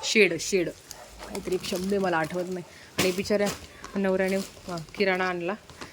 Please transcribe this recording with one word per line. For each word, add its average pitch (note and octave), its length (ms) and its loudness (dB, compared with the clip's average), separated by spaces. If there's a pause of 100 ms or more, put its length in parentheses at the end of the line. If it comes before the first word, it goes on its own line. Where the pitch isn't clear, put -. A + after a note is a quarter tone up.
शेड, F#3+ 360 6
शेड, E3+ 300 2 (580)
काहीतरी F#3+ 260 -4
एक F3+ 100 -2
शब्द F#3 220 -2
आहे, G3+ 120 2
मला F3+ 180 2
आठवत E3+ 320 0
नाही. F3+ 160 -6 (340)
आणि F#3 140 4
बिचाऱ्या G3+ 360 2 (480)
नवऱ्याने, F#3+ 400 2 (320)
अ, F3 80 -6 (180)
किराणा F#3 340 2
आणला, F3 260 -2 (380)